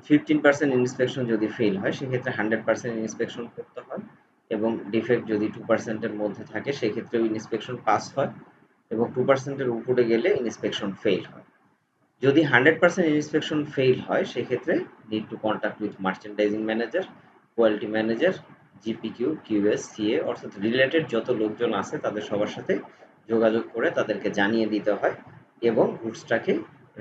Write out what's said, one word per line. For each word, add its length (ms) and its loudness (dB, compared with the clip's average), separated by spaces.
ফিফটিন 360 4
পার্সেন্ট 340 4
ইন্সপেকশন 520 0
যদি 220 0
ফেইল 300 0
হয়, 140 -2
সেক্ষেত্রে 400 -4
হান্ড্রেড 340 -2
পার্সেন্ট 320 -2
ইন্সপেকশন 580 -6
করতে 260 -14
হয় 160 -12
এবং 300 0
ডিফেক্ট 360 0
যদি 200 0
টু 200 -10
পার্সেন্ট 360 0
এর 100 -4
মধ্যে 300 -4
থাকে, 300 -6
সেক্ষেত্রেও 520 -2
ইন্সপেকশন 600 -4
পাস 320 0
হয় 100 0
এবং 260 -2
টু 80 0
পার্সেন্ট 380 2
এর 80 0
উপরে 340 2
গেলে 340 4
ইন্সপেকশন 540 -4
ফেইল 220 2
হয়। 160 -18
যদি 200 6
হান্ড্রেড 380 6
পার্সেন্ট 300 4
ইন্সপেকশন 560 0
ফেইল 340 2
হয়, 260 0
সেক্ষেত্রে 540 -2
need 220 -2
to 60 -8
contact 460 -2
with 120 -6
merchandising 640 0
manager, 320 0
কোয়ালিটি 320 2
ম্যানেজার, 460 2
জিপিকিউ, 520 -4
কিউএস, 440 0
সিএ, 320 0
অর্থাৎ 380 -6
রিলেটেড 480 2
যত 220 -2
লোকজন 440 0
আছে, 240 -4
তাদের 240 -4
সবার 260 -2
সাথে 320 -4
যোগাযোগ 340 4
করে 180 0
তাদেরকে 400 -2
জানিয়ে 340 2
দিতে 260 0
হয় 240 0
এবং 420 2
গুডসটাকে 560 -2